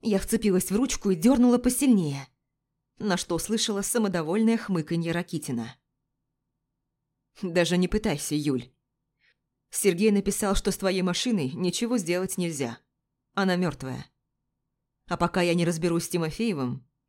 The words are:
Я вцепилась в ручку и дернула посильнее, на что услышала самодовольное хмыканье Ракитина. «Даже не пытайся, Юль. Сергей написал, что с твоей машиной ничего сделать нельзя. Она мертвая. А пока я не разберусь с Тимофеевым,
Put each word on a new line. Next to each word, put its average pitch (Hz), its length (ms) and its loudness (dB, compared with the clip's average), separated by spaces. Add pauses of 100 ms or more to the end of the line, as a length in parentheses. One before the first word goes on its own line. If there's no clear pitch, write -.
Я 208 160 2
вцепилась 208 520 2
в 190 60 0
ручку 226 340 0
и 185 60 2
дернула 240 420 6
посильнее, 220 680 2 (720)
на 208 180 0
что 170 200 -4
услышала 208 460 -2
самодовольное 208 760 0
хмыканье 170 540 -2
Ракитина. 170 640 -6 (1700)
«Даже 175 360 2
не 180 100 2
пытайся, 190 460 -2
Юль. 143 360 -2 (1000)
Сергей 202 400 2
написал, 196 440 0
что 190 180 0
с - 40 -4
твоей 185 260 -2
машиной 180 500 -2
ничего 185 440 -2
сделать 180 400 -2
нельзя. 143 420 -4 (560)
Она 190 220 2
мертвая. 135 480 -4 (1000)
А 175 100 -6
пока 175 260 0
я 170 120 2
не 175 100 2
разберусь 170 400 0
с - 40 -10
Тимофеевым, 156 800 -4 (220)